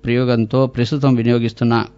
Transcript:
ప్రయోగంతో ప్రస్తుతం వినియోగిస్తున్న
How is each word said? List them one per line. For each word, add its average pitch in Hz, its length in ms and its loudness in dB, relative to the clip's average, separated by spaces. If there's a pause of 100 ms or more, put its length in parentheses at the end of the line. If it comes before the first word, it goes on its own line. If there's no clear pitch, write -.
ప్రయోగంతో 123 600 0
ప్రస్తుతం 131 480 0
వినియోగిస్తున్న 117 720 0 (140)